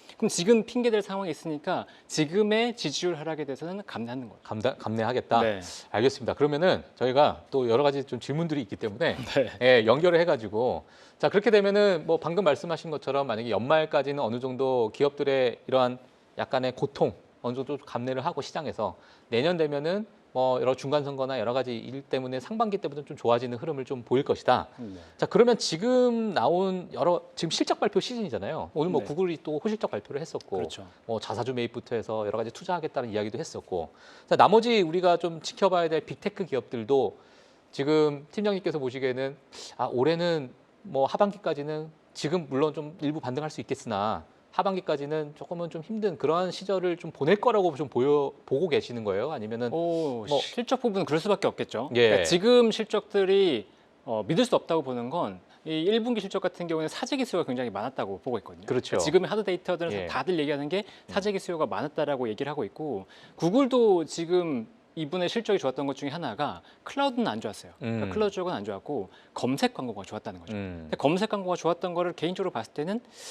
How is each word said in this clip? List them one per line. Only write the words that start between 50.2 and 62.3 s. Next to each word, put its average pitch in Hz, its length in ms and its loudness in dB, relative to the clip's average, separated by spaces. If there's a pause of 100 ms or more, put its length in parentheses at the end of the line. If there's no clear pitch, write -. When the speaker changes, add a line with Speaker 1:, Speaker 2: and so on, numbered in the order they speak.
Speaker 2:
뭐 143 120 2
Speaker 1:
실적 240 420 -2
부분은 196 240 0
그럴 156 160 2
수밖에 185 260 0
없겠죠. 113 480 -4
Speaker 2:
예. 117 140 8
Speaker 1:
그러니까 98 160 6
지금 226 460 6
실적들이, 196 960 2 (400)
어, 110 200 -2
믿을 170 200 4
수 170 100 2
없다고 165 260 0
보는 123 280 -6
건 120 300 -4 (260)
이 156 40 -8 (120)
일 220 220 2
분기 233 160 -2
실적 196 200 -6
같은 175 280 -4
경우에는 160 200 -2
사재기 262 360 -4
수요가 170 200 -2
굉장히 123 260 -4
많았다고 101 500 -6
보고 120 180 -4
있거든요. 90 280 -14
Speaker 2:
그렇죠. 123 240 -2
Speaker 1:
그러니까 95 140 2
지금의 170 240 2
하드 208 140 -2
데이터들은 175 500 -4
Speaker 2:
예. 95 140 -4
Speaker 1:
다들 160 320 -2
얘기하는 147 300 -2
게 190 180 -2
Speaker 2:
음. - 260 -20
Speaker 1:
사재기 196 280 -2
수요가 156 260 -4
많았다라고 127 640 -2
얘기를 120 200 -4